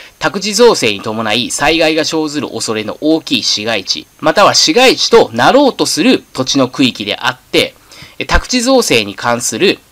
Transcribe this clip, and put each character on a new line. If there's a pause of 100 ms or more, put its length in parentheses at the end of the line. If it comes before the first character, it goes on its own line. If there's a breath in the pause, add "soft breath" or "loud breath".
(200 loud breath)
宅
地
造
成
に
伴
い
災
害
が
生
ず
る
恐
れ
の
大
き
い
市
街
地、 (140)
ま
た
は
市
街
地
と
な
ろ
う
と
す
る (100)
土
地
の
区
域
で
あ
っ
て、 (440 loud breath)
え、
宅
地
造
成
に
関
す
る (140)